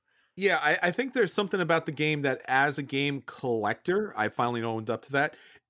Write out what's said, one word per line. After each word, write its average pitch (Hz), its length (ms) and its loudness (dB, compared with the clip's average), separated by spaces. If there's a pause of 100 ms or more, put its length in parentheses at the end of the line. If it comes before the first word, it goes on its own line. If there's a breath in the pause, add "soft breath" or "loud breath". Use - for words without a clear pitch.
(380)
Yeah, 185 240 2
I, 151 220 4
I 175 80 2
think 254 220 -2
there's 214 200 2
something 202 260 -2
about 165 260 2
the 170 60 -6
game 151 300 0
that 135 260 0
as 135 300 2
a 147 60 -4
game 139 420 -2
collector, 127 880 -2
I 107 140 2
finally 120 340 0
owned 113 260 -4
up 110 140 -2
to - 80 -14
that. 143 240 0 (340 loud breath)